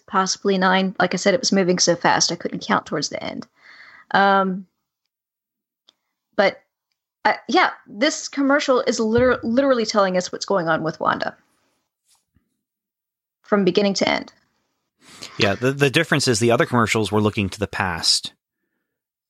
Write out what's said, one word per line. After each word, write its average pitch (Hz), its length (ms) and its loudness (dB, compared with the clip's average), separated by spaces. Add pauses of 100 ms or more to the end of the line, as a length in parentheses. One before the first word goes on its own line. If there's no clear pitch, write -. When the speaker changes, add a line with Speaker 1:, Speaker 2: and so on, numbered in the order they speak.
Speaker 1:
possibly 190 520 -2
nine. 190 420 2
Like 180 140 0
I - 20 -2
said, 190 160 -4
it 175 80 0
was - 120 -4
moving 180 260 2
so 170 180 2
fast 151 340 0
I 175 60 -6
couldn't - 260 -10
count - 220 -2
towards 156 240 -6
the - 160 -10
end. - 220 -10 (680)
Um, 196 540 2 (1700)
but, - 260 0 (600)
uh, - 100 2 (140)
yeah, 339 220 2 (160)
this 262 420 -4
commercial 277 540 0
is 233 180 -2
liter-, 240 420 2
literally 240 440 2
telling 190 300 2
us 180 140 -2
what's - 140 -10
going 180 240 0
on 160 140 0
with 156 180 -4
Wanda - 360 -2 (2000)
from 202 220 0
beginning 196 300 2
to - 140 -2
end. - 240 -4 (1080)
Speaker 2:
Yeah, 98 160 2
the, 127 180 0
the 143 180 0
difference 151 380 0
is 113 100 2
the 117 120 4
other 117 160 2
commercials 110 440 0
were 107 100 2
looking 104 280 0
to - 100 -12
the 101 80 -4
past. - 680 -4 (960)